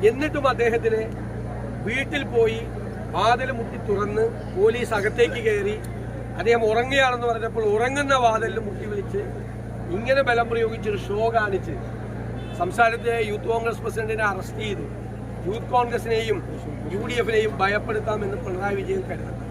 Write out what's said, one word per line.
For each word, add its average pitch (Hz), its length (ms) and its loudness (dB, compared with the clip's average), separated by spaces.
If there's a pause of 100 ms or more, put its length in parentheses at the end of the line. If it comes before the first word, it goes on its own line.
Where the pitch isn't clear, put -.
(100)
എന്നിട്ടും 285 420 0
അദ്ദേഹത്തിന് 226 500 2 (840)
വീട്ടിൽ 269 360 -2 (100)
പോയി 226 260 4 (560)
വാതിൽ 240 440 2
മുട്ടി 226 280 -6
തുറന്ന് 208 380 2 (320)
പോലീസ് 233 400 4
അകത്തേക്ക് 214 480 2
കയറി 208 320 2 (640)
അദ്ദേഹം 233 320 4
ഉറങ്ങുകയാണെന്ന് 247 600 4
പറഞ്ഞപ്പോൾ 220 340 -2 (100)
ഉറങ്ങുന്ന 269 400 2 (100)
വാതിലിൽ 220 420 4
മുട്ടി 202 240 -6
വിളിച്ച് 202 320 -4 (760)
ഇങ്ങനെ 254 320 4
ബലം 233 220 4
പ്രയോഗിച്ചൊരു 220 560 0
ഷോ 214 300 2
കാണിച്ച് 196 380 0 (840)
സംസ്ഥാനത്തെ 226 560 2 (140)
യൂത്ത് 208 240 -4
കോൺഗ്രസ് 226 320 0
പ്രസിഡന്റിനെ 220 460 -2
അറസ്റ്റ് 190 340 -6
ചെയ്ത് 196 200 -4 (640)
യൂത്ത് 214 280 -4
കോൺഗ്രസിനെയും 226 680 2 (540)
യു 202 60 -2 (100)
ഡി 240 120 -2
എഫിനെയും 214 400 2
ഭയപ്പെടുത്താമെന്ന് 208 800 0
പിണറായി 196 380 -2
വിജയൻ 190 300 -2
കരുതുന്നു. - 400 -6